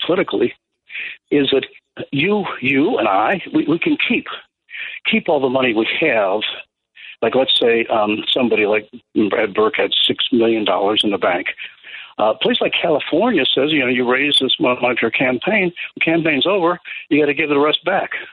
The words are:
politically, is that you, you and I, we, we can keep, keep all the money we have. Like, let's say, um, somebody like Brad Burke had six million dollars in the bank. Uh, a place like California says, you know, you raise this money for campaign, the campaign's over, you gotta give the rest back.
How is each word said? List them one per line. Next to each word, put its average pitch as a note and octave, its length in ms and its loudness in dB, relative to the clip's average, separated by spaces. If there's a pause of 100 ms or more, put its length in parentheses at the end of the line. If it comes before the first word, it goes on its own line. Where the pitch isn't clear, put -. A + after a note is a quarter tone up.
politically, E3 480 0 (800)
is C#3 220 2
that C3 120 2 (480)
you, F#3 320 0 (160)
you C3+ 380 0
and G#2+ 100 0
I, A2 320 2 (140)
we, D#3 120 2
we E3 120 0
can D#3 180 0 (100)
keep, G#3+ 200 -2 (840)
keep G#3+ 180 0
all D3+ 120 2
the C3 80 2
money B2+ 240 2
we A2 160 2 (120)
have. G#2 400 2 (800)
Like, A2+ 120 0
let's B2+ 240 2
say, A#2 280 2
um, G#2+ 420 0
somebody A2 380 2
like G#2+ 240 0 (400)
Brad G#2+ 240 -2
Burke G#3+ 220 2
had G2 160 0 (140)
six - 260 -2
million A2+ 340 2
dollars G2+ 360 0
in G#2+ 100 2
the G2 60 -2
bank. F2+ 280 0 (720)
Uh, G#2+ 140 2
a - 60 -4
place A#3+ 220 0
like G#3 200 0
California E3+ 640 0 (100)
says, D3 180 2
you D3+ 80 2
know, B2 80 0
you B2 220 0
raise C#3 300 2
this C3 200 0
money B2 180 2 (220)
for A2+ 100 0
campaign, E3+ 600 0 (220)
the - 60 -10
campaign's D#3+ 460 2
over, F3 320 2 (300)
you D3+ 120 2
gotta C#3+ 140 2
give D3 140 -2
the D3 100 2
rest D3 260 2
back. F3 260 -2 (220)